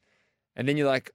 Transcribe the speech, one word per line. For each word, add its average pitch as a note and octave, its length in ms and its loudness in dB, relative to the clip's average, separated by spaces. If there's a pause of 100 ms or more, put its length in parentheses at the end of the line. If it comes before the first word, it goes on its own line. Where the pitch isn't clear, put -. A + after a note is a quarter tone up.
(540)
And B2+ 140 -4
then C#3+ 80 0
you're D3 100 2
like, C3+ 280 0